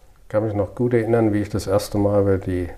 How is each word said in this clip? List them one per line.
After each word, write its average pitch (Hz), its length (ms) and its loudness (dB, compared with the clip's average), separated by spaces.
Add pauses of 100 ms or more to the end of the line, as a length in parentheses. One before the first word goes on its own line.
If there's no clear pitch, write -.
(220)
Ich - 80 -20
kann 107 160 0
mich 104 80 -4
noch 101 200 -2
gut 123 200 0
erinnern, 113 400 2
wie 104 80 0
ich 98 80 -6
das 101 160 -4
erste 101 320 0
Mal 101 240 2
über 98 160 2
die 90 400 -4